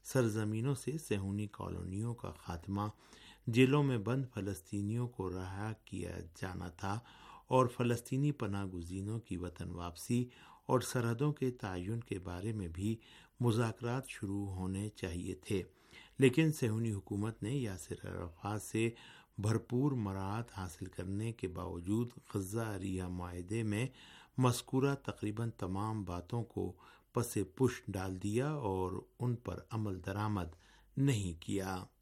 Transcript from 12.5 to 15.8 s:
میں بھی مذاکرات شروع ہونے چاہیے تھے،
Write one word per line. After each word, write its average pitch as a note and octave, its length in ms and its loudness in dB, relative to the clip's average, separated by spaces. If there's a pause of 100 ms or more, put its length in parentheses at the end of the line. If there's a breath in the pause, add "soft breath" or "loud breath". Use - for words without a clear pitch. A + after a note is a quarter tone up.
میں G2 140 -4
بھی G2 280 0 (440 loud breath)
مذاکرات A#2+ 680 2
شروع G2+ 400 -4
ہونے F#2+ 420 -2
چاہیے F2+ 460 -4
تھے، F#2+ 280 0 (560 loud breath)